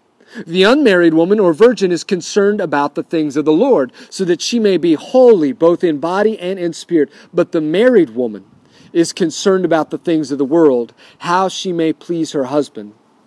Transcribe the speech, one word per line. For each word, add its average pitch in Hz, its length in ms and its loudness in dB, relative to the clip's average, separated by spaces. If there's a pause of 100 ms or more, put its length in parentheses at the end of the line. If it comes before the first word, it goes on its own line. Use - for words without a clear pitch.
(460)
The 180 160 0
unmarried 196 500 4
woman 180 260 2
or 180 140 4
virgin 196 400 2
is 160 100 -4
concerned 202 580 -2
about 147 340 -2
the 160 80 -6
things 151 340 -4
of 147 80 -2
the 151 80 2
Lord, 160 400 2 (180)
so 190 140 -6
that 170 160 -2
she 240 200 -4
may 196 180 2
be 160 160 2
holy 202 580 2
both 165 320 0
in 156 140 0
body 190 400 -2
and 185 200 -8
in 170 140 -4
spirit, 156 380 -2 (220)
but 170 200 -2
the 165 80 -2
married 175 500 2
woman 110 340 -6 (480)
is 170 200 0
concerned 190 520 -2
about 156 260 0
the 151 80 -8
things 156 320 -2
of 139 80 -6
the 139 60 0
world, 131 500 -2 (240)
how 180 300 -2
she 185 240 -8
may 160 200 -2
please 165 400 -6
her 139 120 -4
husband. 123 500 -6 (320)